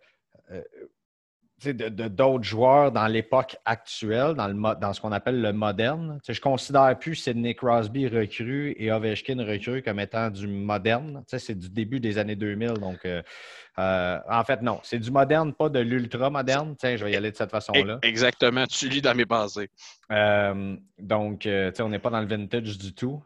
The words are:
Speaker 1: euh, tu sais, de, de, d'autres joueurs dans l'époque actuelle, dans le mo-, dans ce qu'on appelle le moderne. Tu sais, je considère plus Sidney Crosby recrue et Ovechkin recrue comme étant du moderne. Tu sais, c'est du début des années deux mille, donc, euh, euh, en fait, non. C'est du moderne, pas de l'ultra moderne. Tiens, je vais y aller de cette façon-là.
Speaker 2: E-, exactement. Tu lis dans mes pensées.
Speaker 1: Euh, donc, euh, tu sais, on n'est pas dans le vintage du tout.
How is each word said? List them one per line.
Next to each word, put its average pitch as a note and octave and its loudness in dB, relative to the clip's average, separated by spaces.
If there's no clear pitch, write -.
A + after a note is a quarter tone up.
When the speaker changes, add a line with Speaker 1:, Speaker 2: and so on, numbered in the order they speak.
Speaker 1:
euh, F2+ -12
tu - -10
sais, C#3+ -4
de, A2+ -6
de, A2+ -6
d'autres B2+ 4
joueurs B2+ 6
dans A2 4
l'époque A2+ 2
actuelle, A2+ 0
dans A2+ -2
le G2 -2
mo-, G#2+ 0
dans G2+ -2
ce - -14
qu'on G#2+ -4
appelle B2 0
le G#2+ 2
moderne. A#2 0
Tu - -20
sais, B2 -4
je - -6
considère C3+ 4
plus D#3+ -6
Sidney A#2 -2
Crosby A#2+ 2
recrue A#2 -2
et A2 0
Ovechkin A2 -2
recrue G#2+ -4
comme G2+ -4
étant A2+ -2
du G2+ -8
moderne. G#2 -2
Tu - -20
sais, B2+ -6
c'est A2+ -8
du F2+ -10
début A2 -4
des G#2+ -2
années G#2 -2
deux G#2 -4
mille, A#2 -2
donc, F#2+ -8
euh, F2+ -4
euh, F#2 2
en A2+ 2
fait, C3 0
non. A2+ -2
C'est A#2+ -6
du A2+ -6
moderne, C#3+ 4
pas D#3 0
de C3+ 0
l'ultra B2 0
moderne. C#3+ 0
Tiens, B2 0
je G#2 -4
vais G#2 -2
y G2 2
aller G#2 -2
de G#2+ -10
cette A2 -4
façon-là. A2 0
Speaker 2:
E-, A#2 0
exactement. B2 2
Tu - -4
lis C#3 -2
dans B2+ 4
mes A#2+ 2
pensées. G#2 -2
Speaker 1:
Euh, G2+ 2
donc, G#2 -2
euh, G2 0
tu - -8
sais, A#2 -2
on A2 -2
n'est G#2 -4
pas B2 -2
dans A2+ 0
le G#2 -4
vintage G#2 -4
du F#2+ -12
tout. C#3 -6